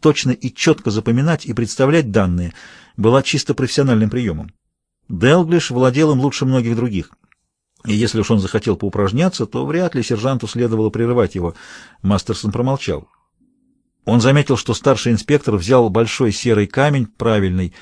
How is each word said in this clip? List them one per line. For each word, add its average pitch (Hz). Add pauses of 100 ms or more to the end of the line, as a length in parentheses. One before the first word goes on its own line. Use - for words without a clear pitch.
точно 147
и 123
чётко -
запоминать 123
и 120
представлять 131
данные 87 (420)
была 120
чисто -
профессиональным 123
приёмом. 107 (560)
Делглиш 160
владел 127
им 127
лучше 135
многих 123
других. 110 (760)
И 107
если 110
уж 101
он 107
захотел 101
поупражняться, 107
то 123
вряд 165
ли 123
сержанту 117
следовало 113
прерывать 117
его. 85 (480)
Мастерсон 101
промолчал. 117 (960)
Он 110
заметил, 135
что -
старший 123
инспектор 135
взял 113
большой 113
серый 104
камень 135
правильной 95